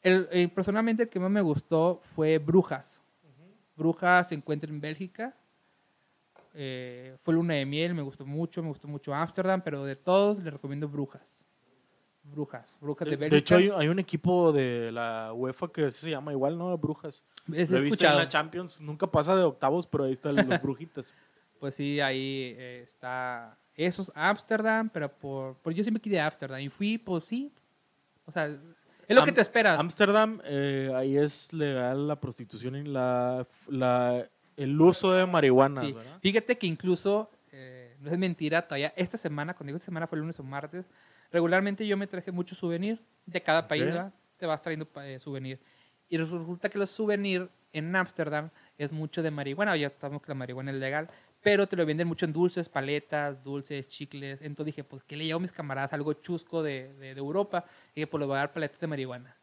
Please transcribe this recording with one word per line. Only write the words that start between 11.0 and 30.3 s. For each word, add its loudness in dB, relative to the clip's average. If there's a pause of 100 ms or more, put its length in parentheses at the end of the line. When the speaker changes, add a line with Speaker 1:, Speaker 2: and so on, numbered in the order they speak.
Speaker 1:
Brujas, -10
Brujas -4
de -2
Speaker 2:
De, 0
de -2
Speaker 1:
Bélgica. 8
Speaker 2:
hecho, 6
hay, 2
hay 4
un 2
equipo 4
de 2
la -4
uefa -4
que -2
así -6
se -6
llama -6
igual, 0
¿no? -4
Brujas. -8 (260)
Speaker 1:
Es 0
Speaker 2:
Lo 4
he 4
visto 2
en 8
Speaker 1:
escuchado. 6
Speaker 2:
la 0
Champions, -4
nunca -4
pasa 2
de 6
octavos, 0
pero -2
ahí 0
están -4
los 6
Speaker 1:
<laughs> 0
Speaker 2:
Brujitas. -8 (460)
Speaker 1:
Pues -8
sí, -2
ahí, -2
eh, -16
está -8 (180)
esos, -2
Ámsterdam, 0
pero -6
por, -10
por, -6
yo -2
siempre -2
quería 0
Ámsterdam -8
y -6
fui, -2
pues -4
sí, -6 (720)
o -18
sea, -2 (600)
es 6
lo 12
que 6
Speaker 2:
Am-, 0
Speaker 1:
te 8
esperas. 4
Speaker 2:
Ámsterdam, 4